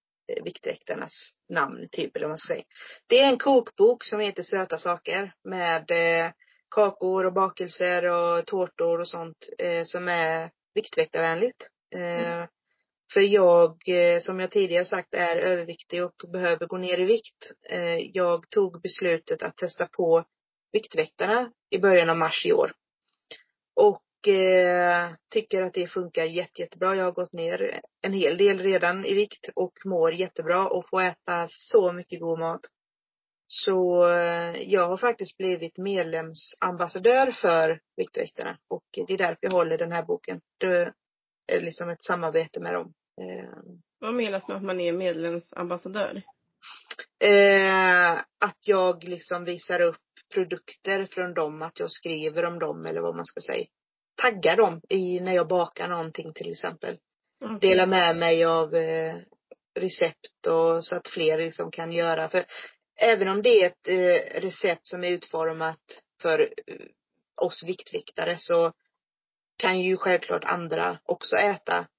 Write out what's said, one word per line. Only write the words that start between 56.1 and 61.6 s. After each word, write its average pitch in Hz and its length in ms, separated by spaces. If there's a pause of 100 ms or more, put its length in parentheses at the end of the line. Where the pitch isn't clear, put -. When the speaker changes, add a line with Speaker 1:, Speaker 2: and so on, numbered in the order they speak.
Speaker 1:
till 170 180
exempel. - 480 (460)
Speaker 2:
Okej. 214 160
Speaker 1:
Delar 185 260
med 180 300
mig 165 280
av, 165 300
eh, 160 420 (580)
recept - 720
och 165 380
så 175 120
att 165 120
fler 156 300
liksom 165 320